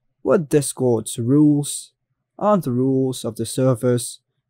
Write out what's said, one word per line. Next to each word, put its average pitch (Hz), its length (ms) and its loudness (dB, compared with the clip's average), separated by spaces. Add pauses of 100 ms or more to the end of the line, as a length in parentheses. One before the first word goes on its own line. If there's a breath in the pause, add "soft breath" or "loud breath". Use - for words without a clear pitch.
(220)
with 151 280 0
Discord's 127 680 -2
rules 143 760 2 (440)
and 202 240 2
the 131 100 -4
rules 131 540 -2
of 110 120 -8
the 117 80 -4
servers 123 720 0 (300)